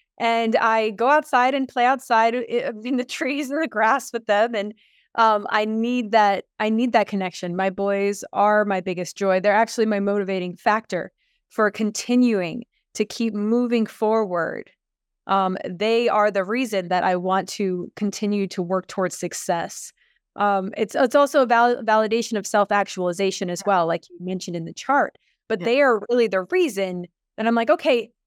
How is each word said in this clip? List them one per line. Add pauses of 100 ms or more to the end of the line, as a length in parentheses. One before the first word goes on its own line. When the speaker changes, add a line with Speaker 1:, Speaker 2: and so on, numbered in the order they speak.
(180)
Speaker 1:
and
I
go
outside
and
play
outside
i-, (120)
in
the
<laughs>
trees
and
the
grass
with
them.
And, (400)
um,
I
need
that, (140)
I
need
that
connection.
My
boys
are
my
biggest
joy.
They're
actually
my
motivating
factor (360)
for
continuing (300)
to
keep
moving
forward (560)
um, (120)
they
are
the
reason
that
I
want
to
continue
to
work
towards
success. (440)
Um,
it's,
it's
also
a
val-,
validation
of
self-actualization
as
Speaker 2:
Yeah.
Speaker 1:
well,
like
you
mentioned
in
the
chart. (300)
But
Speaker 2:
Yeah.
Speaker 1:
they
are
really
the
reason (300)
that
I'm
like,
"Okay, (160)